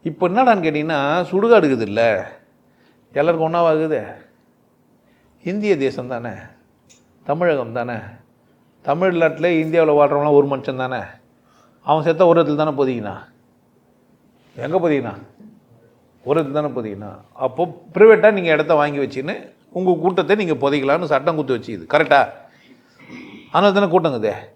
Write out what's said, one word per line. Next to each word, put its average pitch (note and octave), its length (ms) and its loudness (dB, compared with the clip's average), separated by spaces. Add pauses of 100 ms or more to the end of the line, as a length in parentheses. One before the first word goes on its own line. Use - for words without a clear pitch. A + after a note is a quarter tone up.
இப்ப E3+ 220 -4
என்னடான்னு A3+ 300 2
கேட்டீங்கன்னா, D3+ 640 -2
சுடுகாடு G3+ 440 2
இருக்குதுல்ல, A2+ 580 0 (880)
எல்லாருக்கும் D#3+ 400 0
ஒண்ணாவா E3+ 180 2
இருக்குது? D3+ 440 -2 (1300)
இந்திய G3+ 320 0
தேசம் C3 320 -4
தானே, A#2+ 220 -8 (960)
தமிழகம் D3 480 -2
தானே. A#2+ 220 -6 (880)
தமிழ்நாட்டுல E3 680 0
இந்தியாவுல D#3+ 400 2
வாழ்றவன்லாம் D3 440 2
ஒரு C#3+ 140 6
மனுஷன் C3+ 300 -6
தானே. B2+ 240 -6 (840)
அவன் D3+ 200 0
செத்தா E3 220 4
ஒரு E3 160 4
இடத்துல D3 140 0
தானே D3+ 140 -2
புதைக்கணும். B2 480 -4 (1400)
எங்க C#3 220 -4
புதைக்கணும்? C3 440 -2 (1000)
ஒரு D3 180 0
இடத்துல C#3 100 -8
தானே D3+ 140 -4
புதைக்கணும். G#2 540 -10 (120)
அப்போ D#3 600 -6
பிரைவேட்டா G#3 400 6
நீங்க F3+ 200 0
இடத்த D#3 220 2
வாங்கி D3 240 0
வச்சுன்னு C3+ 540 -8 (180)
உங்க F3+ 300 0
கூட்டத்தை F3+ 360 0
நீங்க F#3+ 160 -2
புதைக்கலாம்னு C#3 520 0
சட்டம் D3+ 320 -2
குத்து C3+ 220 -2
வச்சுக்குது. G2 360 -8
கரெக்டா? C#3+ 340 4 (1200)
அதனால G3+ 340 4
தானே E3+ 120 2
கூட்டங்குது. B2 340 -2 (240)